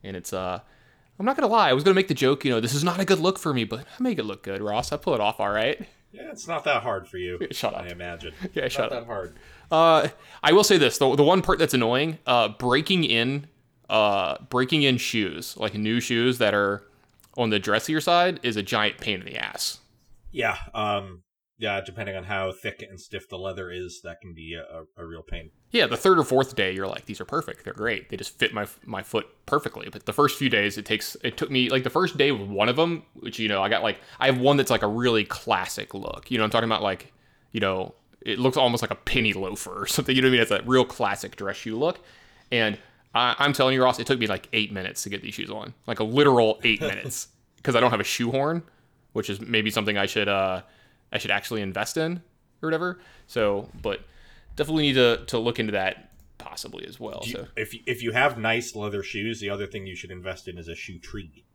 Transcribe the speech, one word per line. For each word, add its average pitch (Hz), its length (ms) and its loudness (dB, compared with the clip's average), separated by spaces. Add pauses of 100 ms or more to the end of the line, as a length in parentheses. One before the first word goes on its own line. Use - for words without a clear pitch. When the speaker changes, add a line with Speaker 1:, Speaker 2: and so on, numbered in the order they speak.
Speaker 1:
And 98 140 -10
it's, - 160 -10
uh, 92 260 -4 (640)
I'm 190 40 -4
not 269 120 0
gonna 294 160 0
lie, 208 180 4
I - 20 6
was 139 120 2
gonna 190 100 6
make 190 140 4
the 151 60 0
joke, 135 300 2
you 139 60 2
know, 117 80 2
"This 113 160 0
is 143 80 0
not 175 160 0
a 196 60 2
good 180 160 4
look 185 180 0
for 151 160 -2
me," 120 80 0
but 104 200 -6
I - 200 -10
make 240 160 0
it 110 60 -4
look 98 180 -8
good, 98 180 -6
Ross. 104 300 -2
I 147 60 -4
pull 156 180 0
it 113 60 0
off 104 180 2
all 101 120 0
right. 110 360 0 (240)
Speaker 2:
Yeah, - 220 -16
it's - 160 -16
not 160 160 -4
that 139 180 0
hard 104 240 -6
for 92 120 -14
you, 90 260 -8
Speaker 1:
<laughs> - 80 -10
Shut 95 220 -4
up. 87 80 -8
Speaker 2:
I 87 60 -10
imagine. 87 460 -12 (200)
Speaker 1:
Yeah, 139 80 -2
Speaker 2:
Not 123 100 -2
Speaker 1:
shut 113 180 -2
Speaker 2:
that 117 120 -6
Speaker 1:
up. 117 40 -16
Speaker 2:
hard. 95 320 -10 (320)
Speaker 1:
Uh, 160 380 6 (340)
I 147 80 6
will 202 140 8
say 208 140 6
this, 131 200 4
the, 135 160 4
the 143 80 6
one 175 200 6
part 180 180 2
that's 160 140 2
annoying, 131 520 2
uh, 120 220 4
breaking 147 560 2
in, 131 420 0 (420)
uh, 101 500 2 (120)
breaking 131 320 2
in 131 160 4
shoes, 92 580 -4
like, 107 180 -4
new 107 260 0
shoes 120 380 2
that 104 160 4
are 101 300 0 (520)
on 117 140 2
the 107 80 4
dressier 110 420 0
side, 175 420 2
is 120 140 0
a 104 60 -2
giant 107 360 0
pain 98 220 -4
in 92 60 -14
the - 100 -12
ass. - 440 -6 (520)
Speaker 2:
Yeah, 110 240 -2 (180)
um, 101 480 -4 (360)
yeah, 104 260 -4
depending 95 320 -8
on 90 80 -8
how 95 280 -4
thick - 360 -12
and 92 120 -20
stiff - 280 -14
the 98 80 -14
leather 92 340 -8
is, 90 320 -12
that 85 180 -16
can 87 120 -20
be 80 220 -14
a, 82 80 -12
a, 82 400 -18
a - 40 -14
real 80 160 -16
pain. 80 280 -12 (220)
Speaker 1:
Yeah, 214 140 2
the 113 100 -4
third 185 220 4
or 147 60 4
fourth 131 320 2
day, 95 160 0
you're 95 140 -4
like, - 200 -8
"These 107 140 -12
are 92 40 -10
perfect. - 400 -8
They're - 100 -10
great. 107 340 -6
They 101 80 -10
just - 220 -12
fit 113 160 0
my, 104 120 -4 (180)
my 98 180 -8
foot - 240 -4 (200)
perfectly." - 440 -4
But - 160 -12
the 104 60 -4
first 143 260 2
few 135 100 0
days, 104 300 2
it 104 80 -10
takes, - 360 -4
it 120 140 -4
took - 140 -4
me, 127 180 2
like, 131 160 2
the 127 60 -2
first 170 260 0
day 135 160 4
with 101 160 -4
one 101 200 2
of 120 80 2
them, 165 260 0 (120)
which, - 260 -12
you 110 80 0
know, 98 140 0
I 101 60 0
got, 104 140 2
like, 107 160 -2 (220)
I 127 60 2
have 131 120 4
one 139 180 6
that's, 135 140 2
like, 110 120 4
a 107 60 2
really 113 360 2
classic 101 720 -4
look. - 360 -10
You 123 80 0
know, 110 60 4
I'm 107 60 0
talking 117 180 2
about, 110 140 0
like, 95 300 -4 (400)
you 113 80 -4
know, 95 340 -2 (280)
it 104 160 -4
looks 127 180 2
almost 120 260 2
like 113 100 -4
a - 40 -4
penny 113 360 0
loafer 95 500 -8
or 95 40 -6
something. 131 280 0
You 127 80 4
know 131 60 6
what - 20 6
I - 20 4
mean? 120 100 6
It's 110 100 2
a 98 100 0
real 127 220 4
classic 101 520 -4
dress 98 200 -6
shoe 110 200 -8
look. 156 240 -2 (500)
And 110 280 0 (360)
I, 120 240 2
I'm 143 140 2
telling 131 220 4
you, 127 80 4
Ross, 127 160 4
it 117 80 -6
took 135 120 2
me, 110 80 0
like, 98 260 -4
eight 104 200 -2
minutes 95 300 -8
to - 80 -8
get 101 120 -8
these - 120 -12
shoes 95 160 -10
on, 107 240 -12 (120)
like, 113 140 -6
a 110 40 0
literal 120 600 6
eight 110 160 4
Speaker 2:
<laughs> - 0 -
Speaker 1:
minutes, - 480 -6 (340)
'cause 123 140 2
I 117 40 6
don't 123 100 6
have 110 100 0
a 101 40 0
shoehorn, 139 580 -2 (500)
which 107 160 -4
is 98 120 -6
maybe 110 300 0
something 104 280 0
I 98 80 2
should, 101 220 0
uh, 95 340 0 (500)
I 107 60 -4
should 98 140 -4
actually 104 300 -2
invest 98 340 -6
in 165 260 -4 (400)
or 156 60 -6
whatever. 175 320 -4 (260)
So, 104 420 0 (140)
but 101 180 -4 (540)
definitely 156 300 0
need 139 100 2
to, 120 320 6
to 120 120 -2
look 117 200 -2
into 110 140 -2
that 95 380 -4 (280)
possibly - 480 -14
as - 140 -18
well. 107 240 -12
Speaker 2:
Do 113 60 -6
you, 123 60 -8
Speaker 1:
So - 100 -12 (100)
Speaker 2:
if, 110 180 -6 (120)
if 120 160 -4
you 113 100 -2
have 127 260 2
nice 113 380 -2
leather 104 260 -6
shoes, 110 380 -6
the 101 100 -6
other 101 160 -6
thing 98 220 -12
you 90 80 -14
should 92 160 -14
invest 90 340 -12
in 87 100 -14
is 82 120 -14
a 82 80 -10
shoe 87 240 -14
tree. 90 440 -14 (100)